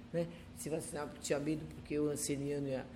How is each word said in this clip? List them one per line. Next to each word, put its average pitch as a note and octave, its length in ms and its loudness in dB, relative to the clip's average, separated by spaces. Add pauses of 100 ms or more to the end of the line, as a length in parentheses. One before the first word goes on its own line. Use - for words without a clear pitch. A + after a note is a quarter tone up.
(120)
né? E3 160 2 (280)
Se - 140 -6
vacinavam D3+ 400 -2
porque - 160 -8
tinha D3 140 4
medo D3+ 260 2
porque - 340 -2
o D3+ 100 6
anceniano C#3+ 580 2
ia C3 180 0 (100)